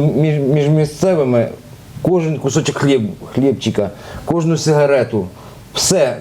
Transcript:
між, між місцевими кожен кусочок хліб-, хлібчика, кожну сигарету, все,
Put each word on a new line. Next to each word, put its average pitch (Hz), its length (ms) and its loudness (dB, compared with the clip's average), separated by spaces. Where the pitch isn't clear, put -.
між, 151 220 2
між 143 300 2
місцевими 151 800 2
кожен 160 360 0
кусочок 139 380 -2
хліб-, 135 340 2
хлібчика, 110 560 0
кожну 165 320 0
сигарету, 139 680 2
все, 151 460 0